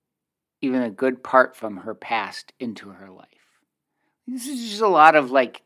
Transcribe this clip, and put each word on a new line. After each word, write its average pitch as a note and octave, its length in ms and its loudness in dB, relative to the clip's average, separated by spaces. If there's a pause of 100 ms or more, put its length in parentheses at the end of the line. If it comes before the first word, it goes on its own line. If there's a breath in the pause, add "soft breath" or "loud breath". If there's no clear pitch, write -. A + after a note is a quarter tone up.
(600)
even C3 220 -2
a A2+ 80 -6
good C3 300 -2
part - 360 2
from G#2 200 -12
her G#2 180 -12
past - 640 -10
into G#2 320 -12
her G2 180 -20
life. F#2 160 -20 (1000)
This B3 200 -10
is A#3+ 220 -8
just G3+ 120 -6
a A3 60 2
lot D#3+ 280 6
of, C3+ 160 2
like, B2+ 340 -2